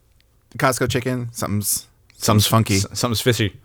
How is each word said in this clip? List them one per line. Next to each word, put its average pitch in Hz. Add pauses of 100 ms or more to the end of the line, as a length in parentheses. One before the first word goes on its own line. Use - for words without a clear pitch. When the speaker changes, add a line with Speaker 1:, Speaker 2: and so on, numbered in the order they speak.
(580)
Speaker 1:
Costco 127
chicken, 123
something's, 101 (300)
Speaker 2:
Something's 107
Speaker 1:
something's -
funky. 110
Speaker 2:
s-, 98
something's 120
fishy, 110